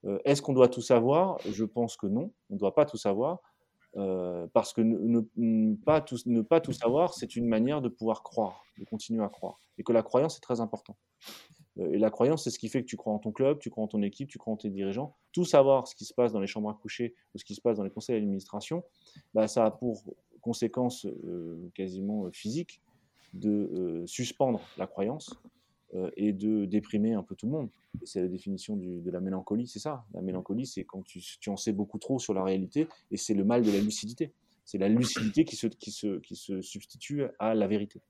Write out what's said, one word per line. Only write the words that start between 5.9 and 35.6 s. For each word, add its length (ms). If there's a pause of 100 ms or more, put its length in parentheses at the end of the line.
tout, 240
ne 160
pas 180
tout 140
savoir, 400
c'est 220
une 120
manière 320
de 100
pouvoir 340
croire, 420 (140)
de 60
continuer 380
à 60
croire, 300 (180)
et 60
que 100
la 80
croyance 360
est 40
très 180
importante. 380 (800)
Euh, 140
et 80
la 100
croyance, 340
c'est 60
ce 80
qui 120
fait 120
que 60
tu 100
crois 160
en 60
ton 120
club, 280
tu 100
crois 140
en 40
ton 140
équipe, 280
tu 100
crois 140
en 40
tes 140
dirigeants. 440 (160)
Tout 140
savoir, 420
ce 60
qui 120
se 100
passe 180
dans 60
les 80
chambres 240
à 20
coucher 400 (220)
ou 20
ce 80
qui 80
se 80
passe 160
dans 60
les 80
conseils 240
d'administration, 680 (520)
bah, 120
ça 180
a 40
pour 340 (380)
conséquence, 640
euh, 720
quasiment, 500
euh, 60
physique 500 (520)
de, 400
euh, 340
suspendre 520 (180)
la 100
croyance, 520 (560)
euh, 220
et 160
de 320
déprimer 480
un 80
peu 140
tout 100
le 60
monde. 180 (320)
Et 40
c'est 160
la 60
définition 480
du, 260
de 100
la 80
mélancolie, 480
c'est 120
ça. 340
La 80
mélancolie, 440
c'est 180
quand 200
tu, 180 (180)
tu 120
en 60
sais 140
beaucoup 280
trop 180
sur 160
la 100
réalité, 440 (240)
et 60
c'est 180
le 80
mal 180
de 100
la 80
lucidité. 540 (320)
C'est 140
la 100
lucidité 560
qui 100
se, 120